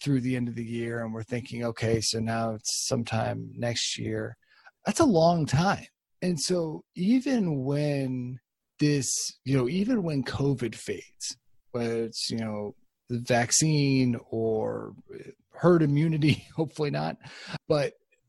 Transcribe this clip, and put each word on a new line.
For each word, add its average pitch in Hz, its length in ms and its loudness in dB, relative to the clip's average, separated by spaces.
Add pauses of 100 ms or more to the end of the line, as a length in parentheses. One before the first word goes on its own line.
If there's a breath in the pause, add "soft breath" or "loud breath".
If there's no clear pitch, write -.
through 139 200 2
the 127 160 0
end 123 100 -2
of 117 80 -6
the 117 80 -6
year. 117 400 -4
And 113 100 -6
we're 113 100 -8
thinking, 120 420 -6
"Okay, 113 340 0
so 113 220 -2
now 113 300 -2
it's - 360 -6
sometime 113 680 -2
next 117 420 -4
year." 110 380 -6 (480 soft breath)
That's 208 160 0
a 330 40 8
long 170 400 6
time. 170 420 2 (340)
And 175 180 0
so 165 460 -2 (100)
even 196 720 2
when 135 760 -2 (400)
this, - 640 0
you 135 140 2
know, 123 100 2
even 202 340 0
when 147 220 0
covid 127 520 -2
fades, - 600 -10 (360)
whether 117 320 -2
it's, - 260 -6
you 117 80 -2
know, 107 380 -6 (340)
the 120 100 -2
vaccine 131 960 4 (140)
or 110 640 -2 (600)
herd 170 280 6
immunity, 151 680 2
<laughs> - 40 -20
hopefully 151 360 -4
not, 147 260 -4 (500 loud breath)
but 143 260 2 (360)